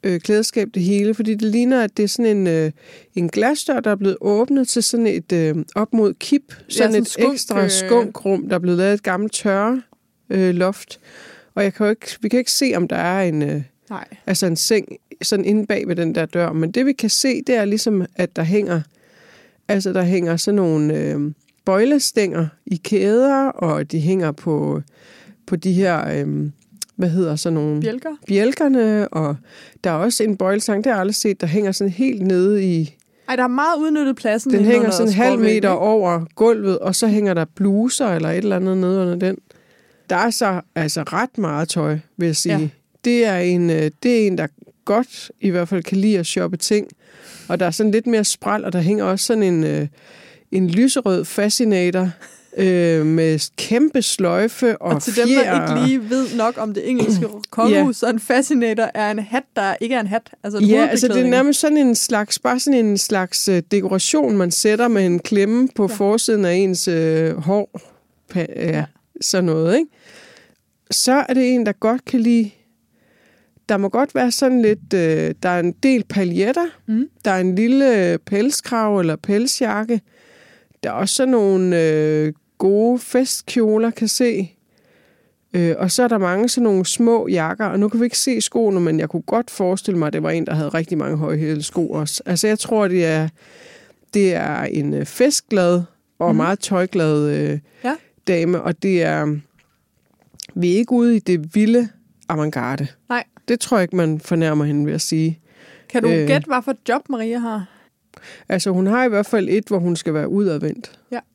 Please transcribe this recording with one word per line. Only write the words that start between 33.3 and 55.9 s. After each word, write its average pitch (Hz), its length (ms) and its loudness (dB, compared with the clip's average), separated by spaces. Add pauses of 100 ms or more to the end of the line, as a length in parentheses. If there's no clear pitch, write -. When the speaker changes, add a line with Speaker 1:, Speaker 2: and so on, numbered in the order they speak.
Speaker 2:
der 254 80 2
er 254 40 2
meget 294 320 0
udnyttet 302 360 0
pladsen 226 360 -2
Speaker 1:
Den 202 80 2
Speaker 2:
inde 208 120 4
Speaker 1:
hænger 240 160 4
Speaker 2:
under 214 100 0
Speaker 1:
sådan 226 100 2
en 208 60 2
halv 233 200 2
Speaker 2:
skråvæggen, 220 220 2
Speaker 1:
meter - 0 - (140)
Speaker 2:
ikke? 180 100 2
Speaker 1:
over 180 460 0 (100)
gulvet, 214 440 2
og 185 160 -2
så 226 120 0
hænger 208 260 2
der 165 120 0 (100)
bluser 214 520 0
eller 160 220 -2
et 170 80 -2
eller 196 180 -2
andet 185 220 0
nede 185 240 0
under 175 140 0
den. 185 220 -2 (720)
Der 180 60 0
er 220 140 2
så 202 320 0 (140)
altså 156 280 -4
ret 202 340 -4
meget 156 320 -2
tøj, 151 280 -2 (200)
vil 175 80 -2
jeg 160 100 0
sige. 160 220 -2
Speaker 2:
Ja. 156 100 -2 (380)
Speaker 1:
Det 240 200 4
er 190 120 0
en, 175 320 2
øh, 156 220 0 (120)
det 240 200 4
er 208 40 2
en, 180 100 -2
der 156 100 -4 (380)
godt - 460 -2 (100)
i 202 80 0
hvert 175 180 0
fald 180 160 -2
kan 190 140 -4
lide 202 220 2
at 165 60 -2
shoppe 180 320 -4
ting. 208 300 -2 (600)
Og 175 120 -2
der 185 60 2
er 175 60 0
sådan 214 200 0
lidt 226 160 0
mere 220 160 2
spræl, - 420 -4
og 180 80 -6
der 185 80 0
hænger 202 220 2
også 190 220 -2
sådan 220 180 2
en, 175 200 2
øh, 147 240 -2 (640)
en 185 180 0
lyserød 202 560 0
fascinator, 185 840 0 (480)
øh, 175 480 2
med 160 520 0
kæmpe 262 440 2
sløjfe 202 800 0
og 170 140 0
Speaker 2:
Og 143 80 -2
til 208 120 -4
dem, 240 120 2
Speaker 1:
fjer. 202 380 2
Speaker 2:
der 156 100 0
ikke 254 120 2
lige 254 220 0